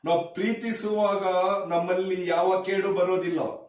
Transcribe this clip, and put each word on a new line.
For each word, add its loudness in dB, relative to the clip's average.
ನಾವು 0
ಪ್ರೀತಿಸುವಾಗ 0
ನಮ್ಮಲ್ಲಿ 0
ಯಾವ 2
ಕೇಡು 0
ಬರೋದಿಲ್ಲ. 0